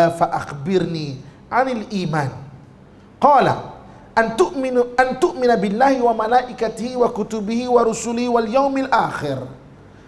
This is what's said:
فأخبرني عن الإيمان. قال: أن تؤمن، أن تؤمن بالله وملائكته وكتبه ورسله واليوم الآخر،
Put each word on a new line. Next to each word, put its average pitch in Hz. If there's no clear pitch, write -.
فأخبرني 165
عن 254
الإيمان. 175
قال: 262
أن 226
تؤمن، 262
أن 262
تؤمن 269
بالله 226
وملائكته 233
وكتبه 220
ورسله 233
واليوم 240
الآخر، 156